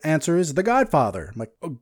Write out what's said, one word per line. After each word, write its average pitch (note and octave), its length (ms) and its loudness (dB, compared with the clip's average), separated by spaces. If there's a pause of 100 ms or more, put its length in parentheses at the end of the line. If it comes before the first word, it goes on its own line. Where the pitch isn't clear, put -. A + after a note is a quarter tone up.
answer D#3 340 2
is E3+ 160 0
The F#3 100 0
Godfather." B2+ 680 0
I'm A2+ 60 -12
like, A#2 220 -10
"Oh, D3 200 -10